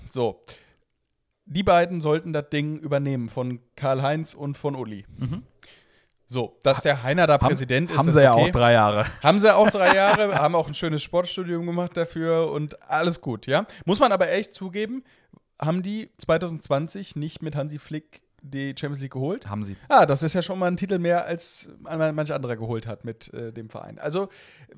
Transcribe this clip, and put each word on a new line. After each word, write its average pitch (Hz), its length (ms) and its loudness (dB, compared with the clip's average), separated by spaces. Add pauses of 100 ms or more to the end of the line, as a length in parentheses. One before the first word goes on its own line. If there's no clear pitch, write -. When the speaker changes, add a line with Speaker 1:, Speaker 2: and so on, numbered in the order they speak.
Speaker 1:
so. 120 340 -4 (1040)
Die 175 180 -6
beiden 175 380 4
sollten 156 320 -2
das 147 160 -4
Ding 151 300 -2
übernehmen 139 500 -4
von 127 320 -8 (160)
Karl-Heinz 139 560 -2
und 143 240 -8
von 139 200 -6
Uli. 113 280 -10 (140)
Speaker 2:
Mhm. 147 240 -6 (800)
Speaker 1:
So, 123 380 -6
dass 135 180 2
der 139 220 0
Heiner 156 240 2
da 151 80 6
Speaker 2:
Haben, 135 140 4
Speaker 1:
Präsident 135 420 0
ist, 143 80 -2
Speaker 2:
haben 160 100 4
Speaker 1:
ist 156 60 6
Speaker 2:
sie 147 80 10
ja 131 100 8
Speaker 1:
okay. 117 160 6
Speaker 2:
auch 180 40 -4
drei 120 200 6
Jahre. 107 320 4 (180)
Speaker 1:
Haben 165 160 6
sie 202 160 6
auch 208 140 6
drei 190 260 4
Speaker 2:
<laughs> - 0 -
Speaker 1:
Jahre, 202 420 4
haben 156 180 2
auch 160 140 0
ein 147 60 -10
schönes 156 280 -4
Sportstudium 175 640 -4
gemacht 175 320 -4
dafür 165 520 0
und 147 380 -6
alles 170 320 0
gut, 117 260 -8
ja. 156 200 0 (180)
Muss 208 160 0
man 262 100 6
aber 185 200 2
echt 202 240 -4
zugeben, 208 500 -8 (560)
haben 170 220 -2
die 208 340 -10
zweitausendzwanzig 165 1000 -4
nicht 151 280 -10
mit 151 140 -8
Hansi 147 220 -6
Flick - 440 -14 (180)
die 139 380 -8
Champions 143 220 -8
League 135 140 -10
geholt? 143 340 -6
Speaker 2:
Haben 104 160 -6
sie. 98 120 -10 (120)
Speaker 1:
Ah, 233 180 6
das 139 160 0
ist 156 100 -2
ja 180 100 -2
schon 190 180 -6
mal 180 80 0
ein 180 80 -2
Titel 190 220 -4
mehr, 175 260 0
als - 460 -12 (100)
man-, 160 340 -4
manch 151 180 -4
anderer 127 220 -6
geholt 113 320 -6
hat 110 180 -12
mit, - 300 -14
äh, 117 180 -10
dem 113 160 -16
Verein. - 300 -16
Also, 185 300 -4 (500)